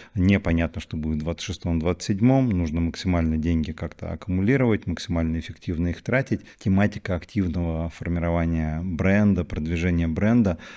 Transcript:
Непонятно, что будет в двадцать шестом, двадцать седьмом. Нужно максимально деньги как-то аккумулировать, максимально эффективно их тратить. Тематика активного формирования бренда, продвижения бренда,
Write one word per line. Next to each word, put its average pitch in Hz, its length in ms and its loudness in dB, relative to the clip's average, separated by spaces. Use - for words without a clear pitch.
Непонятно, 90 640 2
что - 160 -8
будет 78 220 -2
в - 20 -4
двадцать 85 240 -4
шестом, - 360 -2
двадцать 82 240 -2
седьмом. 123 460 2
Нужно 85 320 0
максимально 82 560 0
деньги 80 340 0
как-то 85 400 -10
аккумулировать, 101 760 0
максимально 82 520 -2
эффективно 85 500 -4
их 85 120 -6
тратить. 123 400 -2
Тематика 98 560 0
активного 85 760 -2
формирования 85 920 -2
бренда, 95 600 2
продвижения 82 640 0
бренда, 98 500 2